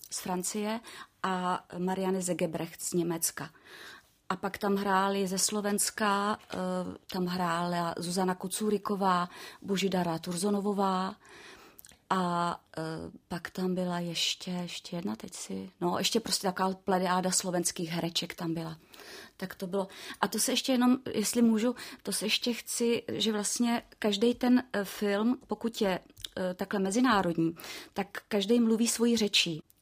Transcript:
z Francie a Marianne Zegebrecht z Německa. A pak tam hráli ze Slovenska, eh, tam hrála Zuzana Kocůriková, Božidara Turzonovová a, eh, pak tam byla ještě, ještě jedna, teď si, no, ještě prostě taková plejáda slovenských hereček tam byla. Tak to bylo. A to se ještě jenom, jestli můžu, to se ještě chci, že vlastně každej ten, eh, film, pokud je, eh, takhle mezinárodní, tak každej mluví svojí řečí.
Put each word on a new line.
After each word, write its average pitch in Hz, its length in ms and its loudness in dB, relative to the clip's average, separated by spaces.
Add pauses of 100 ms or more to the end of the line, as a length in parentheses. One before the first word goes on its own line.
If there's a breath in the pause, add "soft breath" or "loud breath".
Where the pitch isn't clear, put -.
(100)
z - 100 -6
Francie 208 600 -2 (420 loud breath)
a 180 420 0 (140)
Marianne 185 440 0
Zegebrecht 170 600 -2
z - 100 -6
Německa. 165 580 -2 (800 loud breath)
A 190 60 -2
pak 190 220 -4
tam 202 180 2
hráli 196 500 2
ze 185 120 -2
Slovenska, 202 1000 0 (140)
eh, - 40 -6 (560)
tam 185 140 0
hrála 175 720 0
Zuzana 185 360 0
Kocůriková, 196 960 0 (340 loud breath)
Božidara 180 560 0
Turzonovová 190 960 0 (960 loud breath)
a, 175 460 2 (220)
eh, - 20 -4 (480)
pak 175 220 -8
tam 185 240 -2
byla 180 240 -2
ještě, 170 520 -2
ještě 175 460 -6
jedna, 208 200 -4
teď - 180 -14
si, 190 360 -10 (100)
no, 175 180 2
ještě 220 220 2
prostě 202 260 -2
taková 190 280 0 (100)
plejáda 185 460 2
slovenských 180 600 0
hereček 170 440 -4
tam 165 200 -4
byla. 160 240 -6 (580 loud breath)
Tak 185 180 -10
to - 120 -8
bylo. 190 220 -2 (320 loud breath)
A 196 80 2
to 214 100 -4
se - 140 0
ještě 262 200 2
jenom, 247 240 6 (180)
jestli 214 280 2
můžu, 226 320 4 (280 loud breath)
to 208 100 -6
se 190 140 -2
ještě 233 260 0
chci, 233 500 0 (100)
že 208 200 2
vlastně 233 500 0 (160)
každej 220 360 4
ten, 247 280 6 (100)
eh, 202 120 0
film, 208 600 0
pokud 233 340 -4
je, 190 200 2 (360)
eh, 185 180 -2
takhle 196 260 -2
mezinárodní, 190 760 4 (400 loud breath)
tak 196 120 -2 (220)
každej 214 320 4
mluví 226 280 4
svojí 233 280 4
řečí. 196 460 2 (200)